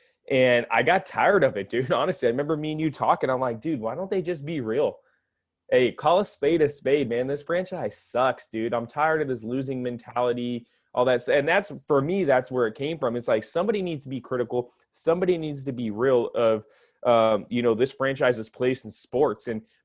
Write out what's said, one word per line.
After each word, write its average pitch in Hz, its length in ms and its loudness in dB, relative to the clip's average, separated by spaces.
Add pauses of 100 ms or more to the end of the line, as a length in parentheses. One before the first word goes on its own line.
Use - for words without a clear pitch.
(300)
And 123 400 4
I 117 120 2
got 180 240 2
tired 160 360 2
of 117 140 2
it, 98 140 -6
dude. 123 220 -2
<laughs> - 0 -
Honestly, 139 360 0
I - 20 2
remember 147 260 -2
me 156 160 -6
and 156 80 -6
you 156 100 0
talking. 135 400 0
I'm 127 100 0
like, 117 200 -4
"Dude, 156 200 -4
why 110 140 -4
don't 185 160 -8
they 196 120 -2
just 156 220 -6
be 156 160 -6
real? 113 380 -2 (760)
Hey, 127 200 6
call 170 280 2
a 208 40 2
spade 156 380 0
a 139 60 4
spade, 139 400 0
man. 120 180 -2
This 143 160 -6
franchise 175 540 -4
sucks, - 520 -2
dude. 113 260 -4
I'm 117 120 -2
tired 156 360 0
of 139 60 -4
this 120 140 -6
losing 127 400 -6
mentality, 120 840 -4 (280)
all 123 120 2
that." 127 200 2
And 143 220 2
that's, 190 240 0 (160)
for 139 140 4
me, 180 220 0
that's 127 260 2
where 127 160 0
it 107 80 -4
came 151 240 -6
from. 120 180 -2
It's 120 120 -6
like, 110 160 2
somebody 208 360 -2
needs 165 240 -6
to 135 60 -12
be 131 100 -8
critical. 123 500 -4 (220)
Somebody 180 460 0
needs 147 260 -6
to 135 80 -6
be 117 180 -4
real 120 440 2
of, 113 300 2 (420)
um, 110 420 4
you 120 140 -2
know, 117 120 4
this 127 180 0
franchise's 131 580 0
place 127 340 -2
in 110 60 -14
sports. 123 580 -2
And 110 140 -6 (220)